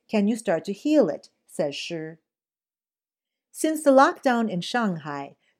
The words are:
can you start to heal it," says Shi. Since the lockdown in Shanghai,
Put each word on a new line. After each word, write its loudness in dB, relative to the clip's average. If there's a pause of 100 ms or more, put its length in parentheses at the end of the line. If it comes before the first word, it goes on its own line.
can 2
you 0
start -2
to -8
heal 4
it," -8 (160)
says -6
Shi. -10 (1400)
Since -4
the 6
lockdown 2
in -4
Shanghai, -6 (240)